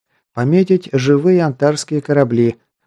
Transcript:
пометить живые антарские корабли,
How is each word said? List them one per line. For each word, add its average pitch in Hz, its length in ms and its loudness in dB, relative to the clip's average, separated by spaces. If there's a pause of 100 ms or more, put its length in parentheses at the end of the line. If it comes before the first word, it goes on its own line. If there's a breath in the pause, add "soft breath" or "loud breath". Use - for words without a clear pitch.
(360)
пометить 180 580 0
живые 143 500 0
антарские 147 600 -4
корабли, 120 560 0 (280)